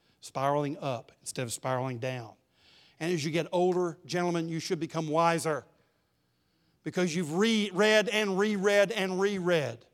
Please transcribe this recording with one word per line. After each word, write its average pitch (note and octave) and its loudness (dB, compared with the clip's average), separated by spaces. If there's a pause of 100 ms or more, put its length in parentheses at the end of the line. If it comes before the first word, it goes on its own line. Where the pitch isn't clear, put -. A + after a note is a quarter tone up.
(200)
spiraling C#3+ -2
up B2 -6
instead - -8
of A#2 -6
spiraling C3 -4
down. B2 -8 (680)
And E3 -2
as D#3+ -2
you E3 -2
get D3+ 0
older, F3+ 2
gentlemen, E3+ 0
you E3 -4
should D#3+ -4
become E3 -4
wiser D#3 2 (1160)
because F3 -2
you've D#3+ -2
re-read G#3+ 2
and G#3 0
reread G3+ 4
and F#3+ -2
reread F3 0